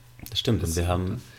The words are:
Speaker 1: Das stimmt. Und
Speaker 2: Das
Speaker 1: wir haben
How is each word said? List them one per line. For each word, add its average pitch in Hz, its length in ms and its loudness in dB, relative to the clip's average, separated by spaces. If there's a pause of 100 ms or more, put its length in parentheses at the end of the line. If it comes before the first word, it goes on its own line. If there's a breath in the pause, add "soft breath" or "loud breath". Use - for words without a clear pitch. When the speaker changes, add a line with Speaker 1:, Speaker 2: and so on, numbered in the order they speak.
(280)
Speaker 1:
Das - 120 -8
stimmt. 104 220 2
Und 82 60 2
Speaker 2:
Das 82 80 0
Speaker 1:
wir 87 120 2
haben 92 340 0 (160 loud breath)